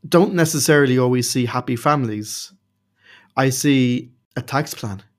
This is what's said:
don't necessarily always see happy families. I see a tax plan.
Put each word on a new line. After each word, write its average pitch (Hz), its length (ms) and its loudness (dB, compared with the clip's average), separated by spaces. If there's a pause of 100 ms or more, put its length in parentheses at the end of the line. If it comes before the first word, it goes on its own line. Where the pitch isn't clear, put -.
don't 185 260 4
necessarily 147 640 2
always 123 320 0
see 123 160 0
happy 123 320 -4
families. 117 760 -4 (840)
I 135 120 2
see 131 600 0 (240)
a 160 60 -6
tax 147 320 -4
plan. 98 280 -10 (160)